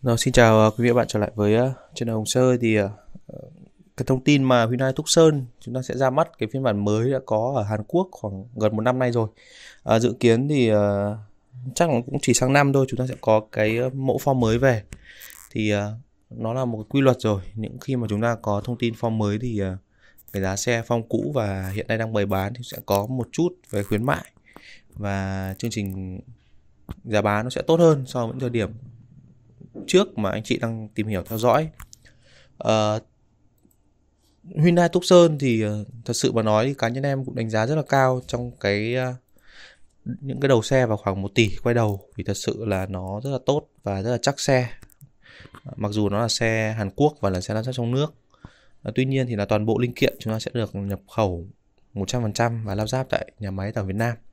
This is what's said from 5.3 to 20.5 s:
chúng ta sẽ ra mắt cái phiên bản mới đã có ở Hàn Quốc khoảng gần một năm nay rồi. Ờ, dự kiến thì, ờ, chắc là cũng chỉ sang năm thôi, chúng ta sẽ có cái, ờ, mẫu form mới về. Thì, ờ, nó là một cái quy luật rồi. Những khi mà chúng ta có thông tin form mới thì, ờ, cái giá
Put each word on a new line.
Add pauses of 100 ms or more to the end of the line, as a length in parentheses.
chúng
ta
sẽ
ra
mắt (100)
cái
phiên
bản
mới
đã
có
ở
Hàn
Quốc
khoảng (120)
gần
một
năm
nay
rồi. (540)
Ờ,
dự
kiến
thì,
ờ, (580)
chắc
là
cũng
chỉ
sang
năm
thôi,
chúng
ta
sẽ
có (120)
cái,
ờ,
mẫu
form
mới
về. (680)
Thì,
ờ, (360)
nó
là
một
cái
quy
luật
rồi. (120)
Những
khi
mà
chúng
ta
có
thông
tin
form
mới
thì,
ờ, (560)
cái
giá